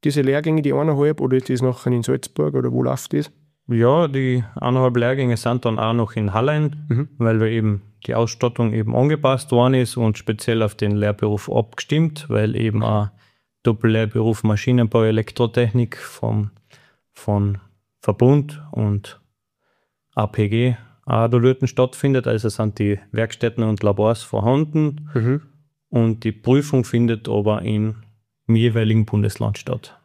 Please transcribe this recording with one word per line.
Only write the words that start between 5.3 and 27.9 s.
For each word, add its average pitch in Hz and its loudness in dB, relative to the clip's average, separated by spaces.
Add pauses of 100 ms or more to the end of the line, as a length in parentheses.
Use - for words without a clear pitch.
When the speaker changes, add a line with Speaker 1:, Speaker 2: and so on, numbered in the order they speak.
Speaker 2:
sind 120 -2
dann 110 -2
auch 110 -2
noch 117 -2
in 104 -2
Hallein, 147 -2
Speaker 1:
Mhm. 131 -2 (100)
Speaker 2:
weil 113 2
da 110 2
eben 110 0 (240)
die 120 -4
Ausstattung 117 -2
eben 113 -2
angepasst 135 0
worden 127 4
ist 127 0
und 113 0
speziell 113 -2
auf 107 -2
den 104 -2
Lehrberuf 104 -2
abgestimmt, 151 -2
weil 110 0
eben 110 0
auch 107 0 (560)
Doppellehrberuf 110 2
Maschinenbau, 113 2
Elektrotechnik 110 0
vom, 107 -4 (640)
von 101 0 (420)
Verbund 147 2
und 104 -4 (960)
A 107 -2
P 107 -2
G 117 0 (320)
auch 113 0
da - -
dort 123 2
stattfindet. 127 -2
Also 113 -2
sind 107 -4
die 101 0 (140)
Werkstätten 113 -4
und 107 0
Labors 107 0
vorhanden 151 -2
Speaker 1:
Mhm. 127 0 (480)
Speaker 2:
und 113 2
die 110 0
Prüfung 135 2
findet 117 0
aber 107 0
in, 110 -2 (500)